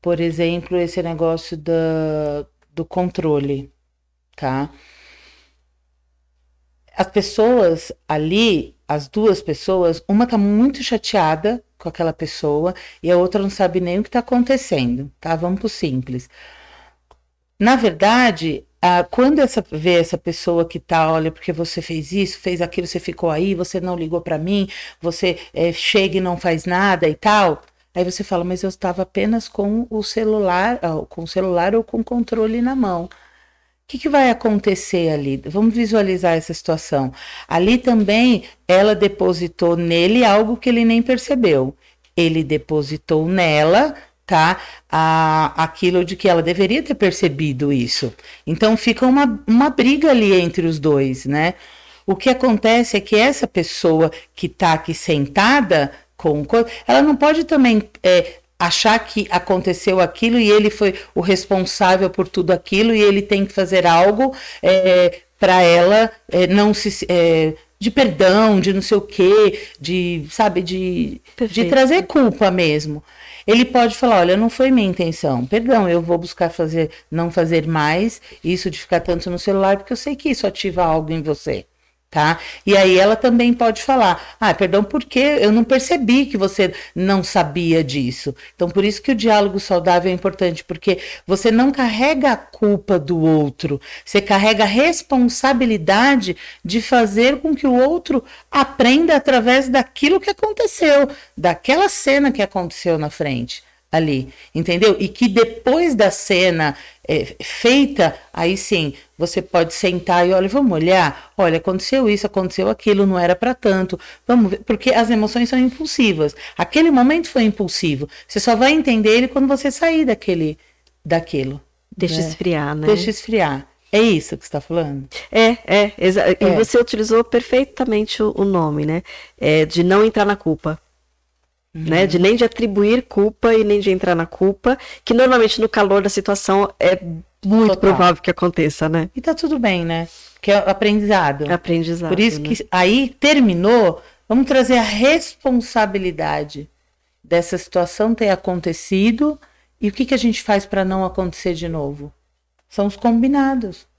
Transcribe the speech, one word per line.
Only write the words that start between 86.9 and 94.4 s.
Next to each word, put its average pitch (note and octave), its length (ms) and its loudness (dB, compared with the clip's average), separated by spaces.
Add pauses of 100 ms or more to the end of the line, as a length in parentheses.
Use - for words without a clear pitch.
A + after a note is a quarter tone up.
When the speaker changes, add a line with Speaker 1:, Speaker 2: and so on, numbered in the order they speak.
Speaker 1:
não F#3+ 300 0
sabia E3 580 0
disso." C3 500 -4 (220)
Então, F3 140 -2
por G3 160 0
isso G#3 180 -2
que C#4 100 -2
o - 20 2
diálogo G#3 440 2
saudável F3 520 0
é F3+ 40 -2
importante, F3+ 480 -4
porque F3+ 360 -4 (280)
você G3 240 0
não B3+ 220 2
carrega C4 600 0
a G#3+ 40 0
culpa G3+ 640 -2
do E3 200 -2
outro, D3+ 600 0 (240)
você - 160 0
carrega G#3 440 2